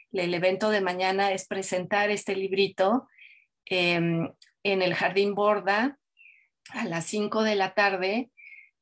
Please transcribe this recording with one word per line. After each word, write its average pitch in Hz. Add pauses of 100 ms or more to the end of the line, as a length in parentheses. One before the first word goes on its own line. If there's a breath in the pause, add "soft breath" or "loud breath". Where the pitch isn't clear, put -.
(120)
El 175
evento 185
de 208
mañana 190
es 190
presentar 190
este 202
librito, 190 (580 loud breath)
em, 170 (320)
en 190
el 180
Jardín 196
Borda 208 (760 soft breath)
a 226
las 165
cinco 208
de 214
la 190
tarde, 202 (500 loud breath)